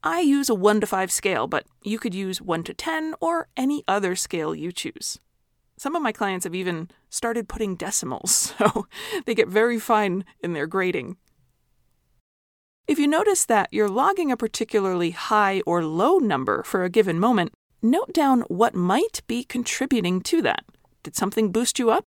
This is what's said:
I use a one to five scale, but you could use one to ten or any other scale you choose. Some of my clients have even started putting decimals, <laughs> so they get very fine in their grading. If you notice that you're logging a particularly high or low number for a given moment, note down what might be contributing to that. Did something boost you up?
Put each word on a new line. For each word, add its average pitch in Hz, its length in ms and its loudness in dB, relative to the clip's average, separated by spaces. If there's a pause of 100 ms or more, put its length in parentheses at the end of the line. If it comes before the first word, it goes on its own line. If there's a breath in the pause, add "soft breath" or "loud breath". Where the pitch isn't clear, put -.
I 330 180 0
use 277 280 4
a 233 60 2
one 208 260 4
to 202 60 0
five 190 240 -2
scale, 160 380 0
but - 180 -4 (160)
you 214 160 -6
could 190 160 -6
use 185 260 -6
one 165 240 -4
to - 80 -10
ten 320 480 -6
or 330 360 -2
any 277 320 -2
other 190 260 0
scale 165 400 -4
you 160 180 -8
choose. - 460 -10 (580)
Some 302 200 -6
of 220 60 -2
my 220 100 0
clients 190 320 -4
have 175 100 -8
even 175 360 -6 (200 soft breath)
started 233 380 -4
putting 196 280 -6
decimals, - 800 -4
<laughs> - 40 -16
so 214 280 2 (400 loud breath)
they 247 80 -2
get 220 140 2
very 226 300 2
fine 202 460 0 (160 soft breath)
in 175 120 -4
their 151 140 -4
grading. 180 500 -2 (1700)
If 302 120 2
you 285 80 4
notice 359 380 2
that 214 260 2
you're 208 180 2
logging 294 440 0
a 240 40 0
particularly 190 760 0
high 196 560 2
or 170 180 2
low 185 340 2
number 131 440 0
for 185 220 -2
a 180 40 -2
given 180 320 2
moment, 214 320 2 (300)
note 320 320 2
down 269 340 4
what 190 260 2
might 202 520 2
be 240 180 -4
contributing 226 800 -2
to 330 180 2
that. 139 240 0 (380)
Did - 120 -14
something 208 380 0
boost 240 260 0
you 233 120 4
up? 311 240 2